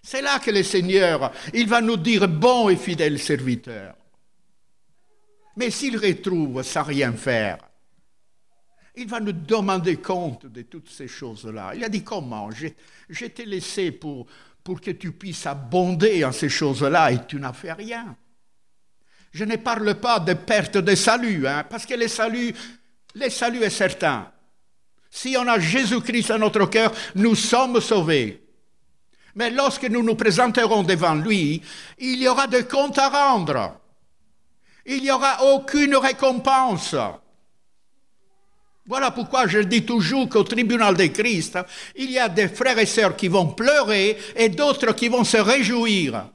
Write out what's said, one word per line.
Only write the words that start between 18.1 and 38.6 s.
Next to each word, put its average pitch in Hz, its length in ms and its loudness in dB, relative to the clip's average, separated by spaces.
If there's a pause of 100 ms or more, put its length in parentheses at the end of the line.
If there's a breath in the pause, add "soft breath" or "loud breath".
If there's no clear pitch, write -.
Je 180 120 -6
ne 220 120 -2
parle 220 380 0
pas 226 260 2
de 170 140 0
perte 208 420 0
de 190 180 4
salut, 220 540 2
hein, 147 220 -2
parce - 160 -10
que 262 80 -6
le 233 140 -2
salut, 226 460 -4 (600 loud breath)
le 247 160 -4
salut 240 320 -2
est 208 80 0
certain. 165 600 -2 (800)
Si 262 280 -8
on 247 100 -2
a 226 100 4
Jésus-Christ 226 760 0
à 220 40 0
notre 214 300 2
cœur, 226 260 2 (220 loud breath)
nous 214 200 4
sommes 247 460 2
sauvés. 156 600 0 (960 soft breath)
Mais 233 140 -2
lorsque 269 360 -2
nous 233 180 0
nous 226 100 2
présenterons 220 680 2
devant 170 320 2
lui, 165 440 0 (380 loud breath)
il 254 240 -4
y 254 60 4
aura 262 180 2
des 247 200 0
comptes 277 320 0
à 277 100 4
rendre. 190 720 0 (1080 soft breath)
Il 262 160 -4
n'y 269 80 0
aura 262 320 2
aucune 277 540 4
récompense. 262 960 2 (1900)